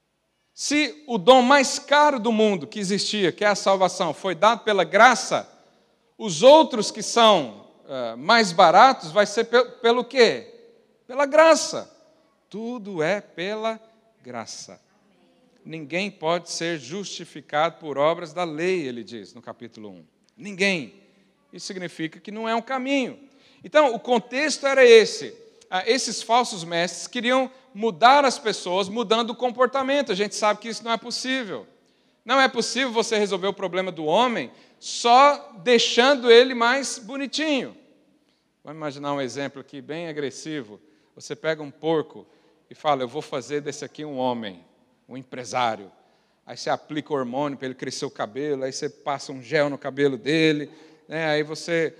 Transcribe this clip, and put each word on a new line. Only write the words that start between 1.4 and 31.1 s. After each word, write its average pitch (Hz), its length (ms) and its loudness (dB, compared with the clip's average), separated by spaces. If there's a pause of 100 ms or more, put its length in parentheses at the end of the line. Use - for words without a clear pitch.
mais 262 380 4
caro 285 400 2
do 220 120 -2
mundo 208 360 0
que - 120 -12
existia, 196 520 -2
que - 120 -6
é 208 40 2
a 202 80 2
salvação, 190 580 0
foi 185 220 -6
dado 214 280 2
pela 202 200 0
graça, 196 680 2 (640)
os 185 280 -4
outros 262 480 6
que 220 100 -12
são, 170 640 2 (220)
eh, 123 260 -8
mais 196 360 2
baratos 180 600 6
vai 202 140 2
ser 226 200 -2
pe-, 240 200 2 (160)
pelo 240 240 2
quê? 208 480 2 (540)
Pela 262 180 -2
graça. 285 640 4 (580)
Tudo 208 520 -8
é 185 180 0
pela 214 600 -8 (400)
graça. 113 580 -16 (840)
Ninguém 160 440 -8
pode 170 420 -6
ser 165 280 -6
justificado 160 1000 -6
por 147 180 -10
obras 165 340 -2
da 175 140 -6
lei, 165 420 -4
ele 120 160 -10
diz 101 300 -16
no 120 80 -20
capítulo 113 480 -18
um. 87 160 -20 (320)
Ninguém. 185 560 -4 (580)
Isso 180 140 -16
significa 180 540 -10
que - 100 -18
não 220 180 -10
é 226 60 -2
um 233 80 -2
caminho. 262 580 -4 (440)
Então, 262 320 2
o 220 40 -8
contexto 269 680 -2
era 269 180 6
esse. 208 500 6 (340)
Ah, 185 160 -4
esses 240 360 -2
falsos 226 420 0
mestres 170 440 -4
queriam 247 440 -2 (220)
mudar 226 520 4
as 240 140 0
pessoas 185 500 -4
mudando 226 420 -2
o 233 40 -12
comportamento. 254 760 -2
A 202 40 -2
gente 208 200 -4
sabe 208 240 0
que 233 100 -12
isso 220 140 -12
não 233 80 -6
é 226 60 0
possível. 226 720 -8 (560)